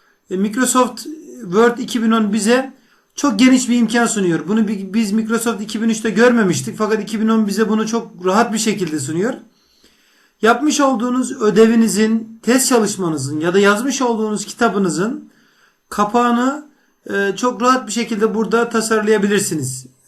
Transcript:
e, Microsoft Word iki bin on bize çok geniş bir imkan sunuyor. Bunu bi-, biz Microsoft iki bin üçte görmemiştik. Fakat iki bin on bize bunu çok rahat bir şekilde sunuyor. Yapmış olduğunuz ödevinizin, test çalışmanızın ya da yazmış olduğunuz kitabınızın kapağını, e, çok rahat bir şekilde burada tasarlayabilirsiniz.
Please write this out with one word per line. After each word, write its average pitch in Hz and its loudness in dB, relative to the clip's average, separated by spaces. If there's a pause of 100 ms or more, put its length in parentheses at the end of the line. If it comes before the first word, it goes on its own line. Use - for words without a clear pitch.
(300)
e, 185 -4
Microsoft 233 0 (380)
Word 226 2
iki 226 -4
bin 226 2
on 214 0
bize 240 0 (420)
çok 226 0
geniş 254 4
bir 240 2
imkan 233 2
sunuyor. 165 0
Bunu 214 0
bi-, 196 -6
biz 214 0
Microsoft 220 -2
iki 214 -6
bin 226 0
üçte 226 -2
görmemiştik. 220 2
Fakat 214 -2
iki 214 -6
bin 220 2
on 220 2
bize 196 0
bunu 220 0
çok 220 -6
rahat 208 2
bir 220 -2
şekilde 180 -2
sunuyor. 165 -4 (1080)
Yapmış 240 2
olduğunuz 254 0
ödevinizin, 220 4
test 254 2
çalışmanızın 160 0
ya 170 0
da 196 4
yazmış 208 2
olduğunuz 214 -2
kitabınızın 202 -2 (600)
kapağını, 240 0 (400)
e, 196 -2
çok 247 -4
rahat 254 2
bir 208 -10
şekilde 220 -2
burada 226 0
tasarlayabilirsiniz. 208 -2 (220)